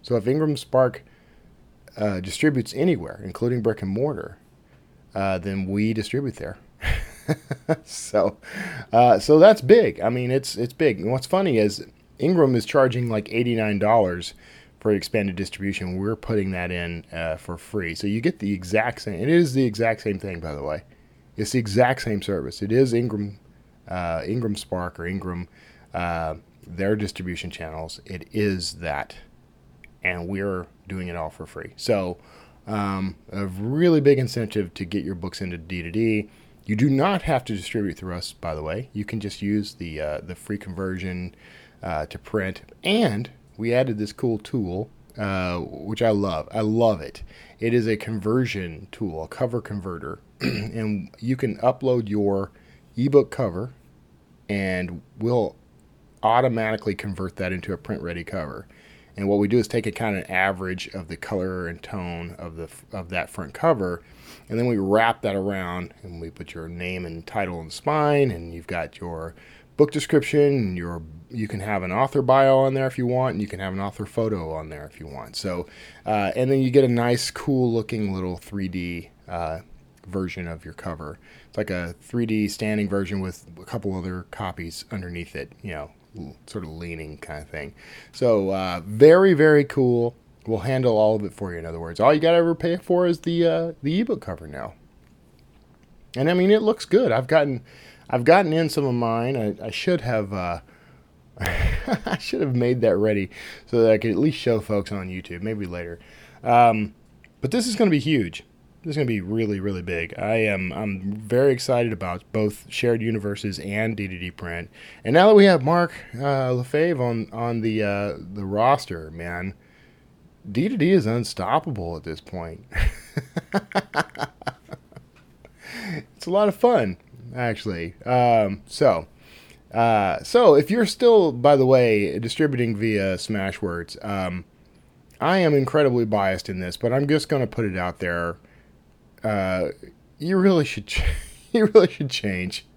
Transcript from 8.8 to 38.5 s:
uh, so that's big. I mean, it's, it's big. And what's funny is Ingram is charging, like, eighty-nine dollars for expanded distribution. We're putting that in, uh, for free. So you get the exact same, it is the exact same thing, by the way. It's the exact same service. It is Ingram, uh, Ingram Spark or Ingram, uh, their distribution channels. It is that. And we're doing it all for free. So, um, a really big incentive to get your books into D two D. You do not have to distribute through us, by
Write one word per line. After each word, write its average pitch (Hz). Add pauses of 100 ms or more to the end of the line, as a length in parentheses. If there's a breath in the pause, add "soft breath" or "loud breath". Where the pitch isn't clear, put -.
uh, 123
so 156
that's 208
big. 180
I 101
mean, 123
it's, 135
it's 120
big. 127
And 95
what's 127
funny 180
is 104 (320)
Ingram 147
is 117
charging, 123
like, 107
eighty-nine 113
dollars 98 (460 loud breath)
for 110
expanded 98
distribution. 95
We're 101
putting 104
that 90
in, 85
uh, 82
for 85
free. 85
So 92
you 104
get 101
the 101
exact 104
same, 90
it 117
is 165
the 135
exact 113
same 101
thing, 92
by 80
the 71
way. 76 (520 soft breath)
It's 104
the 127
exact 120
same 104
service. 80
It 101
is 123
Ingram, 104 (500 soft breath)
uh, 85
Ingram 110
Spark 87
or 85
Ingram, 90 (460 soft breath)
uh, 82 (320)
their 95
distribution 90
channels. 80
It 90
is 98
that. 76 (880)
And 87
we're 95 (220)
doing 92
it 85
all 80
for -
free. -
So, 98 (480 loud breath)
um, 98 (140)
a 98
really 139
big 139
incentive 113
to 101
get 87
your 95
books 87
into 87
D 85
two 85
D. 107 (360 soft breath)
You 107
do 120
not 151
have 139
to 110
distribute 98
through 92
us, 87
by 82